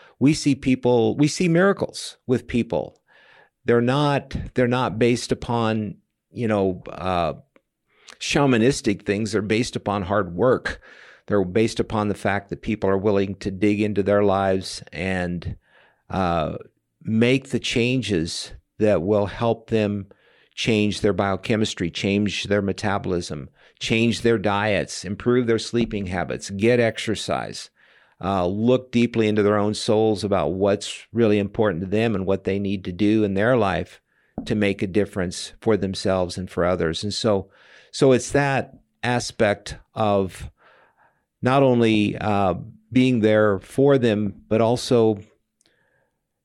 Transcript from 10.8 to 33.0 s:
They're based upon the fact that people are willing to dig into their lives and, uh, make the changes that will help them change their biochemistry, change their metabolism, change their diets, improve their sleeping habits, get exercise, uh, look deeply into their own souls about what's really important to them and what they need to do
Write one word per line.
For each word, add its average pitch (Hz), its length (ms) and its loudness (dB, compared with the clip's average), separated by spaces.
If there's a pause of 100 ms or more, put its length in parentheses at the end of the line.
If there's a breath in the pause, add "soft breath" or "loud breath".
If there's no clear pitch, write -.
They're 101 180 0
based 110 360 0
upon 107 280 -2
the 101 60 -2
fact 98 360 -4
that - 120 -10
people 104 280 -2
are 98 80 0
willing 98 380 0
to 101 140 -8
dig 104 300 0
into 104 220 0
their 101 220 2
lives 95 580 0 (100)
and, 87 640 -6 (540 soft breath)
uh, 85 460 -2 (440)
make 120 500 0
the 120 100 -2
changes 107 920 -2 (260)
that 104 240 2
will 101 240 0
help 113 440 -4
them 104 360 -2 (480 soft breath)
change 107 460 0
their 104 120 2
biochemistry, 98 800 -2
change 101 540 -2
their 101 160 0
metabolism, 95 880 -4 (300 soft breath)
change 113 440 0
their 117 140 4
diets, 101 680 -2
improve 120 420 0
their 113 140 0
sleeping 110 460 -4
habits, 80 440 -6
get 110 300 2
exercise, 92 920 -4 (520 soft breath)
uh, 92 220 0
look 113 460 0
deeply 117 380 2
into 107 160 2
their 104 120 4
own 104 160 0
souls 107 520 0
about 92 240 0
what's 98 640 -2
really 107 260 4
important 101 420 0
to 95 60 -6
them 107 300 0
and 92 100 -4
what 95 160 0
they 98 160 -2
need 101 260 -4
to 95 80 -8
do 104 300 2